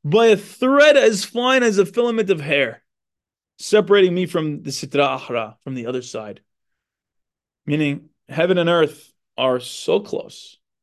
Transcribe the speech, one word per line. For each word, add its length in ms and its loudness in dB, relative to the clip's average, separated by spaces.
by 220 4
a 100 6
thread 600 4
as 280 2
fine 380 0
as 160 0
a 80 2
filament 440 -2
of 100 0
hair, 420 -4
separating 560 2
me 120 -2
from 360 -6
the 80 -10
Sitra 480 -2
Achra, 440 -8
from 120 -10
the 120 -10
other 160 -6
side. 380 -14
Meaning, 460 -4
heaven 300 0
and 100 0
earth 440 -2
are 240 -2
so 400 -4
close. 580 -14